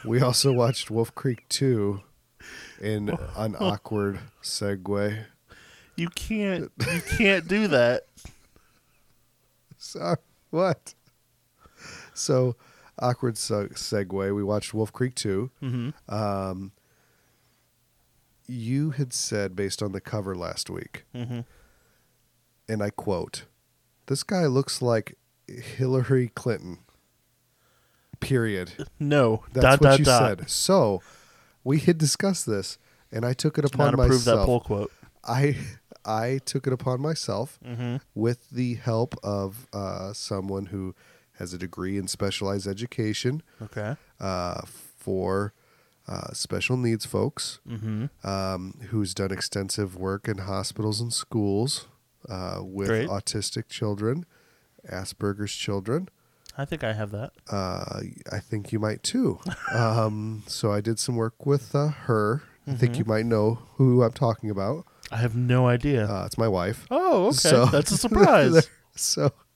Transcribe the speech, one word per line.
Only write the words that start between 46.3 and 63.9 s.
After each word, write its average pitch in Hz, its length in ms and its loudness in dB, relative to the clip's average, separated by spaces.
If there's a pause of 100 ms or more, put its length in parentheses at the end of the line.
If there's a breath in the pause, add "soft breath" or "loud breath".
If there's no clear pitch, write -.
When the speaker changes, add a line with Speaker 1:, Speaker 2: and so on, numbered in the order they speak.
Speaker 1:
special - 460 -4
needs 117 280 0
folks, - 540 -4 (100)
Speaker 2:
Mm-hmm. 110 360 -6 (220)
Speaker 1:
um, 95 520 -6 (100)
who's 101 240 -2
done 98 180 -4
extensive 95 640 -6
work 95 320 -4
in 101 100 -4
hospitals 101 600 -4
and 117 120 -6
schools, 107 720 -2 (420)
uh, 92 340 -8
with 98 240 -6
Speaker 2:
Great. 113 220 0
Speaker 1:
autistic 104 580 -6
children, 110 580 -4 (640 soft breath)
Asperger's 101 640 -6
children. 107 540 -4 (500 soft breath)
Speaker 2:
I 139 60 -6
think 147 220 -6
I 110 80 -2
have 107 180 -6
that. 107 200 -8 (200)
Speaker 1:
Uh, 95 480 -4 (320)
I 98 80 -4
think 104 320 -8
you 110 80 0
might 107 240 -2
too. 208 360 0 (160)
Speaker 2:
<laughs> - 180 -8
Speaker 1:
Um, 110 720 0
so - 240 -2
I 104 80 0
did 110 200 -2
some 120 180 -2
work 113 280 -4
with, 143 300 0
uh, 147 140 2
her. 113 540 0 (220 loud breath)
I 139 100 -4
think 120 180 2
Speaker 2:
Mm-hmm. 117 60 -2
Speaker 1:
you 110 60 -2
might 110 200 2
know 113 340 4 (160)
who 127 280 8